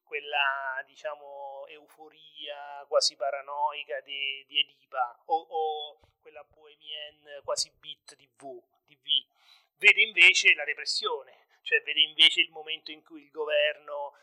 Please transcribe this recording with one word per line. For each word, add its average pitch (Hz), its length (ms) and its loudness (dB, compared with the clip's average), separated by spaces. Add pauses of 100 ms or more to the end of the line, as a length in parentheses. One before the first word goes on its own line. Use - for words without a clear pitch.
quella, 139 800 -2
diciamo, 139 800 -12
euforia 151 1200 -16
quasi - 300 4
paranoica 143 840 -2
di, 139 460 -8
di 143 140 -20
Edipa 135 640 -8
o, 165 100 -2
o 156 640 -8 (200)
quella 151 240 -20
bohemienne 151 960 -18
quasi - 280 -4 (100)
beat - 340 -20
di 143 220 -20
V, 131 260 -16 (240)
di 147 100 -20
V. 139 300 -12 (500)
Vede 202 260 8
invece 185 520 6
la 151 100 -2
repressione, 147 800 -6 (160)
cioè 151 200 -2
vede 151 180 -4
invece 156 400 4
il 165 100 0
momento 156 400 -14
in 156 120 -16
cui 156 200 -20
il 143 80 -20
governo, 147 920 -2